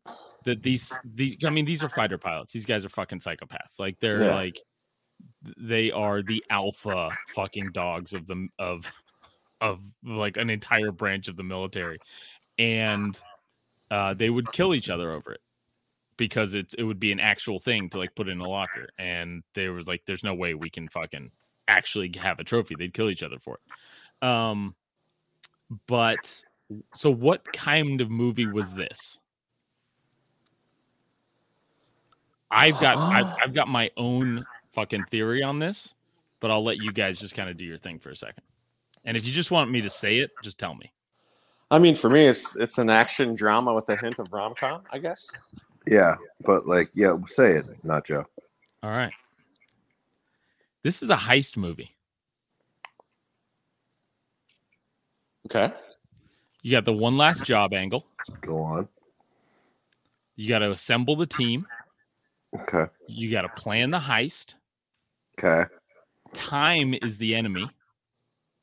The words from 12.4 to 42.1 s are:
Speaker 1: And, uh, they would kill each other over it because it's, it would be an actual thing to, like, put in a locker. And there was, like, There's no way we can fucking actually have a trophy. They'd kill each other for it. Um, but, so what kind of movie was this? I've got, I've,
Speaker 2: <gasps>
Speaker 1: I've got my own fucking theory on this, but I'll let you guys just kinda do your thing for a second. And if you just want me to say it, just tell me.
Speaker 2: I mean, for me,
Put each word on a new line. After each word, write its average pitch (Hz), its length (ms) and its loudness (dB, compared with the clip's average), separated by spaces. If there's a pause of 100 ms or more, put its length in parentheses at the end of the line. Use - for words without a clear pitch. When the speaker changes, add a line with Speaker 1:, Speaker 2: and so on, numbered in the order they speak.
Speaker 1:
And, 110 600 0 (720)
uh, 101 220 0
they 110 160 0
would 120 240 -2
kill 180 220 0
each 113 160 -4
other 85 220 -4
over 73 200 -12
it - 80 -16 (800)
because 110 340 -2
it's, 98 220 -6
it 120 80 -6
would 107 180 -4
be 104 100 0
an 101 100 -2
actual 104 380 -2
thing 104 300 -2
to, 98 100 -8
like, 92 160 -6
put 101 140 -6
in 90 140 -6
a 90 60 -6
locker. 98 500 -6
And 87 440 -8 (120)
there 92 180 -4
was, 87 140 -10
like, 90 180 -6
There's 92 200 -8
no 98 100 -2
way 87 180 -2
we 80 160 -8
can 80 200 -12
fucking 73 440 -12 (360)
actually 95 520 0
have 90 180 -4
a 85 60 -12
trophy. 113 340 -2
They'd 90 160 -8
kill 110 160 -2
each 90 120 -8
other 67 160 -12
for - 200 -16
it. - 680 -12
Um, 110 480 -2 (1120)
but, 113 560 0 (520)
so - 160 4
what 135 420 2
kind 143 480 0
of 113 100 -2
movie 117 360 0
was 101 280 -2
this? - 440 -10 (3250)
I've 139 300 8
got, 131 160 6
I've, 170 420 2
Speaker 2:
<gasps> 123 60 0
Speaker 1:
I've 131 100 0
got 143 140 2
my 117 280 0
own 123 480 -2 (280)
fucking 104 380 -4
theory 117 320 0
on 139 160 -2
this, 175 360 -6 (460)
but 110 100 0
I'll 107 140 2
let 113 140 0
you 107 140 -4
guys 98 260 0
just 101 160 -12
kinda 92 200 -6
do 90 100 -12
your 82 140 -12
thing 82 200 -14
for 67 120 -18
a 73 60 -16
second. - 280 -16 (600)
And 113 120 -2
if 113 100 -2
you 127 60 -4
just 160 180 -2
want 147 200 2
me 123 120 0
to 98 80 -6
say 107 280 0
it, 139 120 -2 (120)
just 104 160 -14
tell 85 160 -8
me. 50 180 -20 (800)
Speaker 2:
I 151 80 10
mean, 170 160 10
for 120 140 2
me, 147 180 10